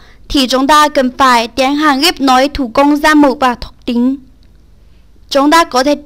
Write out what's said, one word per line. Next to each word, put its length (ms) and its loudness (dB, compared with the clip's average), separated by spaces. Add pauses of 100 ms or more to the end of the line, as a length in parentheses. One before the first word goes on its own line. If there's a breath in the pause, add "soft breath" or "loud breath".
(300 soft breath)
thì 180 -2
chúng 200 -2
ta 220 4
cần 280 -4
phải 300 2
tiến 280 -4
hành 260 0
ghép 200 -2
nối 280 2
thủ 240 -8
công 240 2
danh 240 2
mục 180 2
và 160 -2
thuộc 180 -18 (120)
tính. 320 -2 (1120)
Chúng 220 0
ta 120 4
có 200 -2
thể 120 -2 (100)